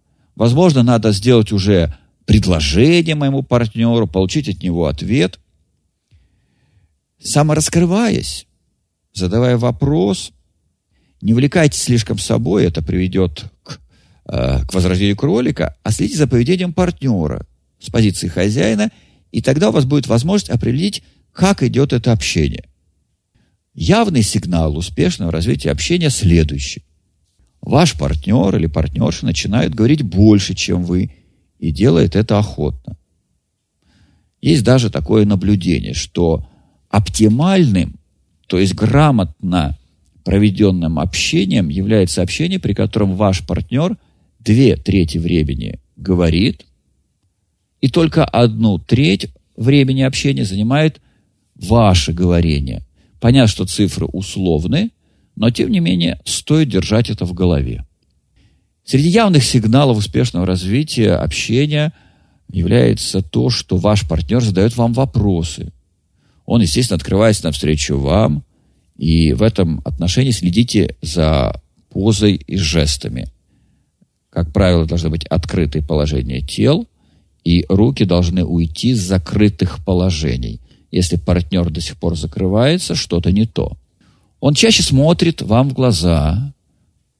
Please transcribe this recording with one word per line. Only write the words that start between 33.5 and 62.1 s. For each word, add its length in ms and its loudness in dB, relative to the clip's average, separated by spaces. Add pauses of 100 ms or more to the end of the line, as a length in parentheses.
Есть 220 2
даже 260 4
такое 360 2
наблюдение, 680 0
что 540 -2 (420)
оптимальным, 1080 2 (480)
то 100 -2
есть 160 2
грамотно 1040 0 (460)
проведённым 760 2
общением 680 -2
является 540 0
общение, 380 -2
при 140 -4
котором 420 -2
ваш 300 0
партнёр 520 -4 (420)
две 380 4
трети 400 0
времени 640 -2 (180)
говорит – 680 0 (1160)
И 80 2
только 360 2
одну 520 2
треть 500 0 (280)
времени 460 2
общения 440 -2
занимает 560 -2 (540)
ваше 580 2
говорение. 720 0 (340)
Понятно, 280 4
что 180 -2
цифры 400 -2
условны, 880 -2 (440)
но, 160 0
тем 200 -2
не 80 2
менее, 460 0
стоит 440 0
держать 400 0
это 160 -4
в 80 -6
голове. 520 0 (1000)
Среди 240 2
явных 340 4
сигналов 540 2
успешного 480 -2
развития 680 0
общения 800 -2 (580)